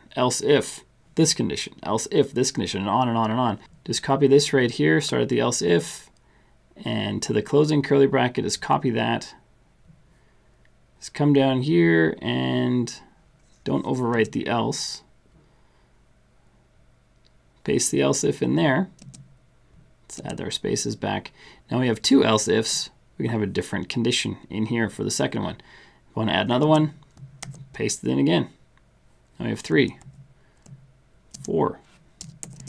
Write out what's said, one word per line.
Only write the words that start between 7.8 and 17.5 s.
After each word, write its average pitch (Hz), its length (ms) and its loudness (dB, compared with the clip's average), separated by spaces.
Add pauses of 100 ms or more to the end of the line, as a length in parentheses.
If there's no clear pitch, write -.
curly 139 260 4
bracket, 127 380 0
just - 160 -4
copy 143 300 0
that. 113 440 -2 (1600)
Just - 160 -18
come 147 180 4
down 135 300 4
here 165 580 4
and 123 800 -2 (640)
don't 139 220 -2
overwrite 120 460 0
the - 140 -6
else. - 560 -4 (2500)